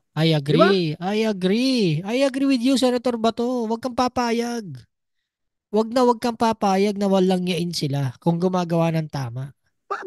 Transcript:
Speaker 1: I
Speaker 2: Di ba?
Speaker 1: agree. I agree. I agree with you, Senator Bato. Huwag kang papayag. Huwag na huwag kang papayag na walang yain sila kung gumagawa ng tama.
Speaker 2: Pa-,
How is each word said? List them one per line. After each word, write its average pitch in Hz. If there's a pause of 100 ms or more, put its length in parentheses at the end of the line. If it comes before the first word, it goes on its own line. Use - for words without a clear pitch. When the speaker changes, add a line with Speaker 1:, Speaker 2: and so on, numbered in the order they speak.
(140)
Speaker 1:
I 156
Speaker 2:
Di 143
ba? 339
Speaker 1:
agree. 185 (160)
I 202
agree. 208
I 240
agree 277
with 269
you, 262
Senator 247
Bato. 233
Huwag 226
kang 254
papayag. 233 (880)
Huwag 220
na 254
huwag 240
kang 233
papayag 202
na 202
walang 185
yain 175
sila 139
kung 170
gumagawa 175
ng 160
tama. 131 (320)
Speaker 2:
Pa-, -